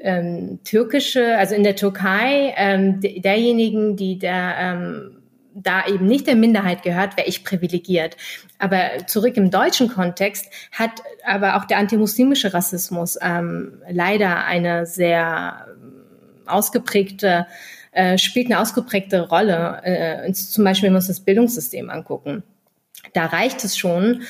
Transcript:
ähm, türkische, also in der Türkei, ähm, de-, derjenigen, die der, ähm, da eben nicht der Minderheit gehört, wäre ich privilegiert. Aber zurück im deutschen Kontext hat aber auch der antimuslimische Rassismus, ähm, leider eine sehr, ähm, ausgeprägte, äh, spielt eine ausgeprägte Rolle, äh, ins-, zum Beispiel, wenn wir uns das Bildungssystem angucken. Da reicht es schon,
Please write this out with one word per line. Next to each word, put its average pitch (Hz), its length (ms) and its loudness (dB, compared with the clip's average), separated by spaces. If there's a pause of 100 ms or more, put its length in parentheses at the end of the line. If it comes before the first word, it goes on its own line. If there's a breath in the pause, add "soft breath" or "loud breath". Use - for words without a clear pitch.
ähm, 180 640 -4
türkische, 233 720 2
also 196 200 2
in 208 80 4
der 202 100 4
Türkei, 202 840 0
ähm, 196 440 2
de-, 196 180 -4
derjenigen, 214 800 2
die 190 200 -4
der, 180 420 -2
ähm, 175 640 -6 (320)
da 190 340 -2
eben 190 180 2
nicht 269 220 2
der 262 80 6
Minderheit 202 480 4
gehört, 185 320 -2
wäre 175 100 0
ich - 160 -6
privilegiert. 175 760 -2 (440 loud breath)
Aber 185 460 0
zurück 240 300 0
im 190 140 4
deutschen 220 380 2
Kontext 190 580 -4 (240 loud breath)
hat 226 320 -6 (240)
aber 196 300 0
auch 196 80 -2
der 190 140 0
antimuslimische 214 760 2
Rassismus, 175 680 -4
ähm, 170 680 -4
leider 180 540 0
eine 170 420 0
sehr, 170 840 -2
ähm, - 800 -20
ausgeprägte, 196 1000 0 (420 loud breath)
äh, 185 280 2
spielt 247 280 0
eine 208 140 2
ausgeprägte 196 680 -2
Rolle, 170 540 2
äh, 165 460 -2
ins-, - 240 -6
zum 214 100 2
Beispiel, 190 240 4
wenn 185 60 6
wir 185 60 6
uns 185 100 -2
das 185 100 -6
Bildungssystem 226 720 0
angucken. 147 540 -10 (680)
Da 165 140 0
reicht 190 380 -2
es 202 120 -4
schon, 196 540 0